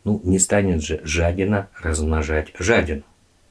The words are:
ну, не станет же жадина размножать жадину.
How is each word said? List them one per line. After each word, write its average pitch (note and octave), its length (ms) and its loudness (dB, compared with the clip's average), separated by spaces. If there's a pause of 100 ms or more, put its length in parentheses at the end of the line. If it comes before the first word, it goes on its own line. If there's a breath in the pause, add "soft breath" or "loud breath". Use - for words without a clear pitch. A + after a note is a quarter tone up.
ну, G#2+ 200 -2
не F#2 160 4
станет F#2+ 420 2
же D#2 220 -4
жадина F2 640 0 (140)
размножать D#2 760 -2
жадину. E2+ 460 2 (480)